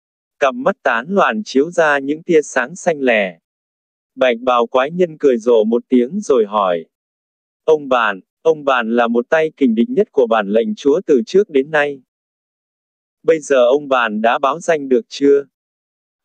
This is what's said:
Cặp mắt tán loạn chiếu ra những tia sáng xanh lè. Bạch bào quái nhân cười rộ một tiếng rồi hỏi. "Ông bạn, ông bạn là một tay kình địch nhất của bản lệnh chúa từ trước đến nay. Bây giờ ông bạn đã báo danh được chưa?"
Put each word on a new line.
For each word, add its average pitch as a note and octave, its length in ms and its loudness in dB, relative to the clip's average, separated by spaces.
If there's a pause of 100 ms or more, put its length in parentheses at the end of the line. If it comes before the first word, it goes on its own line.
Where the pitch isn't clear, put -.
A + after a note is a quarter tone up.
(400)
Cặp C3 160 0
mắt D3 280 -2
tán A#2+ 260 -2
loạn C#3 340 0
chiếu D3 280 0
ra D3+ 280 0
những D3 240 -6
tia D#3+ 180 2
sáng C3+ 340 -4
xanh D#3 260 -4
lè. G#2 380 0 (760)
Bạch B2+ 240 0
bào A#2+ 280 0
quái C3 240 0
nhân E3+ 280 -2
cười C3 180 2
rộ A2+ 260 2
một A#2 260 -2
tiếng B2+ 300 0
rồi B2+ 260 2
hỏi. F#2+ 400 -2 (760)
"Ông D3+ 260 0
bạn, A2+ 300 0 (220)
ông D#3 220 0
bạn B2 320 -2
là A#2 120 2
một A#2+ 220 -2
tay D#3+ 280 0
kình A#2+ 180 2
địch A#2 140 0
nhất C#3 220 0
của B2 160 0
bản A2 220 -2
lệnh G#2+ 260 0
chúa D3 300 0
từ C3+ 200 2
trước G3 240 0
đến C#3+ 220 -2
nay. D3 300 -2 (1200)
Bây D#3+ 160 2
giờ C3+ 260 2
ông C#3+ 220 0
bạn A#2 340 -2
đã A#2+ 180 0
báo C#3 200 -2
danh D3+ 300 -4
được A#2+ 200 2
chưa?" C#3 360 2 (800)